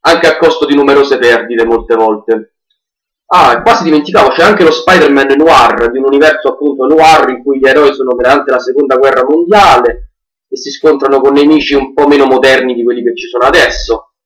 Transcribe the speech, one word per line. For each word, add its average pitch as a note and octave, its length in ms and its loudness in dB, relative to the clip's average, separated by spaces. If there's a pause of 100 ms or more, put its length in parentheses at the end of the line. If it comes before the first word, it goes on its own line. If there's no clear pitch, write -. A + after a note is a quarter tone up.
anche E3 260 0
a D#3 100 0
costo D#3 300 0
di C#3+ 80 0
numerose C#3 440 2
perdite A#2 460 0
molte A2+ 300 -2
volte. A2 600 -4 (720)
Ah, E3 260 2
e - 100 -6
quasi G3+ 220 0
dimenticavo, D#3 460 0
c'è E3 120 -2
anche G3 220 2
lo D#3+ 60 4
Spider-Man C#3 680 0
noir, A#2+ 540 2
di B2+ 80 -6
un C3+ 80 -2
universo C#3+ 420 0
appunto C#3 380 -4
noir D#3 420 4
in B2 140 -8
cui C#3 160 -4
gli C3 80 0
eroi C#3 280 2
sono B2+ 200 -4
durante C3+ 360 0
la C3 80 0
seconda C3 380 -2
guerra C3 280 2
mondiale F3 920 0 (340)
e C3 80 -12
si C3 140 -14
scontrano C#3 500 0
con C#3 140 0
nemici D3 400 2
un C3+ 180 -2
po' D3 140 0
meno C#3+ 180 2
moderni B2+ 500 0
di A#2 80 -6
quelli A#2+ 200 -4
che A#2+ 120 -4
ci A#2+ 120 -14
sono A#2+ 180 -4
adesso. C3+ 720 -2 (120)